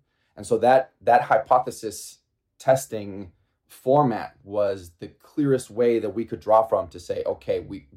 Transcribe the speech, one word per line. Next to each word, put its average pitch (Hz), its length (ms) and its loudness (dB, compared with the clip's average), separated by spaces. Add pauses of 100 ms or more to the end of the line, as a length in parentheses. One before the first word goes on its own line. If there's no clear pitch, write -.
(380)
And - 80 -16
so 110 140 0
that, 131 320 2 (100)
that 117 220 4
hypothesis - 960 -2 (400)
testing 101 720 -2 (360)
format 127 760 0
was 98 560 -4
the 101 80 -14
clearest 135 640 -2
way 117 260 2
that 107 140 -2
we 113 120 -4
could - 160 -10
draw 110 280 4
from 101 220 0
to 90 100 -18
say, - 260 -8
"Okay, 95 360 -4
we, 98 360 -16